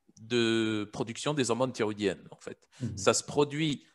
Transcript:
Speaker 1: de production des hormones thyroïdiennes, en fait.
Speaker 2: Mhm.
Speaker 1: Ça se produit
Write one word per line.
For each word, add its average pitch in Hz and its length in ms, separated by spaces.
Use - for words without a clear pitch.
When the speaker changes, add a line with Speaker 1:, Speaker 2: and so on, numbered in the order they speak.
Speaker 1:
de 113 720
production 135 420
des 127 160
hormones 123 220
thyroïdiennes, 104 580
en - 80
fait. - 300
Speaker 2:
Mhm. 101 160
Speaker 1:
Ça 104 160
se - 120
produit 143 600